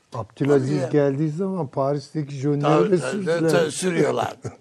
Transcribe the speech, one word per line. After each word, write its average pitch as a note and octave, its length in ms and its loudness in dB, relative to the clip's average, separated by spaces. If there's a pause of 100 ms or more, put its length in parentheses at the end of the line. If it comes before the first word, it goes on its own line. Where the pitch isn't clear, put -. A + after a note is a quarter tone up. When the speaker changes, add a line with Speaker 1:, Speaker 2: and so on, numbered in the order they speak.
(140)
Speaker 1:
Abdülaziz C#3 680 0
Speaker 2:
Tabii. - 100 -4
Speaker 1:
geldiği C#3+ 380 2
zaman F3+ 380 -4
Paris'teki C#3+ 680 -4
jönleri C#3+ 260 -2
Speaker 2:
Tabii, D#3 300 2
Speaker 1:
de F3+ 80 2
Speaker 2:
tabii, C3 120 -4
Speaker 1:
sürdüler. E3+ 380 0
Speaker 2:
tabii, D#3+ 220 2
sürüyorlar C3 640 0 (260)